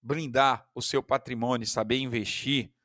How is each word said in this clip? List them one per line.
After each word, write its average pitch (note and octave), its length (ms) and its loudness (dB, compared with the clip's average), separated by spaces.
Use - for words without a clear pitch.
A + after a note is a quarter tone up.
blindar C3+ 720 2
o B2+ 60 -8
seu C3 220 0
patrimônio B2 640 -2
e G#2+ 40 -2
saber A2+ 300 2
investir B2 720 -2